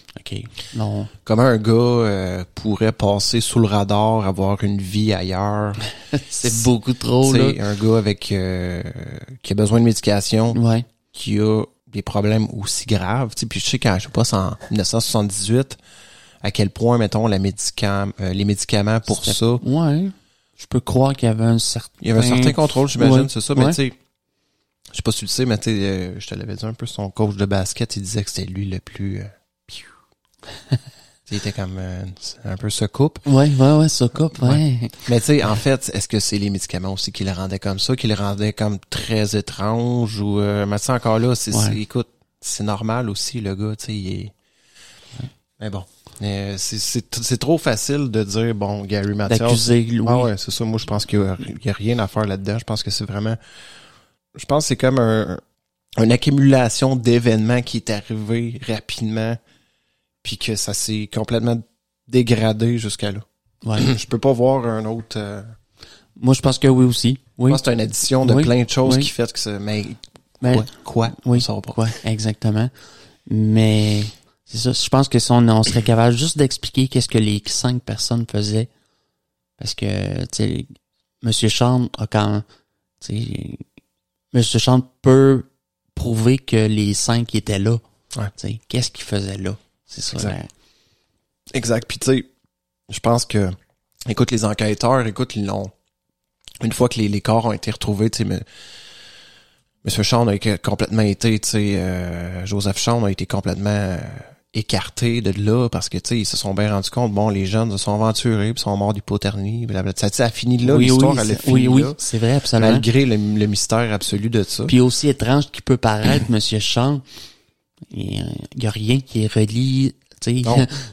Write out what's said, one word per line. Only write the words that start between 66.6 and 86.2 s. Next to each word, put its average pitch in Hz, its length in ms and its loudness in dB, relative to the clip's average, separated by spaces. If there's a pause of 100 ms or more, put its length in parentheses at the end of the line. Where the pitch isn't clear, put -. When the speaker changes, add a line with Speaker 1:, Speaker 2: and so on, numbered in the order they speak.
Speaker 1:
oui 127 160 8
aussi. 123 340 2 (180)
Oui. 123 120 2
Speaker 2:
je 143 60 4
pense 131 60 -2
que - 40 -14
c'est 127 80 2
une 117 80 0
addition 127 440 0
de 123 80 6
Speaker 1:
Oui. 135 100 6
Speaker 2:
plein 123 200 4
de 113 60 -2
choses 131 260 2
Speaker 1:
Oui. 135 80 2
Speaker 2:
qui 143 60 -2
fait 117 240 -2
que - 40 -10
c'est, 104 220 -6
mais 104 260 -4 (560)
Speaker 1:
Ben, 127 140 2
Speaker 2:
quoi, 113 100 2 (200)
quoi ? 117 240 0 (160)
Speaker 1:
oui, 123 140 4
Speaker 2:
On - 20 2
saura 104 200 -4
pas. - 120 -12
Speaker 1:
quoi, 113 140 0 (180)
exactement. 110 640 0 (600)
Mais 107 720 4 (440)
c'est - 140 -10
ça. 123 120 0
Je - 160 -2
pense 135 220 2
que 123 100 2
si - 140 -2
on, 120 160 8
on 110 140 6
serait 113 200 0
capable 117 320 4
juste 147 220 -2
d'expliquer 135 500 0
qu'est-ce - 220 0
que - 80 0
les 107 280 0
cinq 123 360 -2
personnes 117 500 -4
faisaient. 107 380 -2 (880)
Parce - 160 -10
que, 98 480 -4
tu 87 100 -6
sais, - 340 -4 (560)
Monsieur 113 280 0
Chant 123 480 2
a 110 100 -4
quand, 104 360 0 (600)
tu - 120 -6
sais, - 400 -8 (760)
Monsieur 120 260 2
Chant 127 220 4 (200)
peut 135 420 6 (520)
prouver 120 420 2